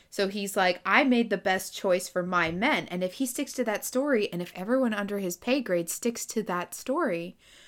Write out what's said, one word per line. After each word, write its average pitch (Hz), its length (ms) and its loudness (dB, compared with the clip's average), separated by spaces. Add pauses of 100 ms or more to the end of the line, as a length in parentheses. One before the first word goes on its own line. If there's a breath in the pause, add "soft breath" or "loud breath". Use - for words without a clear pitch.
(100)
So 196 180 0
he's 202 280 -4
like, 180 300 2
"I 214 160 6
made 247 280 4
the 247 80 2
best 190 360 0
choice 185 340 0
for 180 140 -2
my 175 300 0
men." 196 360 2
And 180 140 -4
if 180 120 -2
he 269 120 -2
sticks 269 280 -4
to 254 100 0
that 208 200 -4
story, 254 480 2
and 175 80 -4
if 175 140 -8
everyone 233 400 2
under 202 240 -2
his 180 180 -4
pay 269 240 0
grade 175 300 0
sticks - 360 -4
to - 180 -2
that 175 280 -4
story, 202 640 -2 (320 soft breath)